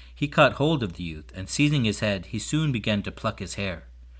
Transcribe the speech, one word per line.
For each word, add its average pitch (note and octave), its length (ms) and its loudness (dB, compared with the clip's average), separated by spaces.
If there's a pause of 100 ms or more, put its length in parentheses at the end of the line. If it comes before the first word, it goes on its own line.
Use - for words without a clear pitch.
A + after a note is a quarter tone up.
(140)
He D3 160 -4
caught D3+ 240 6
hold D3+ 280 2
of F#2+ 120 -2
the F2+ 100 -8
youth, D#2 320 -8
and F#2+ 140 -8
seizing D3 340 4
his G#2+ 160 2
head, G2+ 280 0
he A2 120 -4
soon D3+ 320 0
began G#2+ 320 0
to F#2 80 -6
pluck - 280 -6
his F#2 160 -6
hair. F#2+ 340 -6 (300)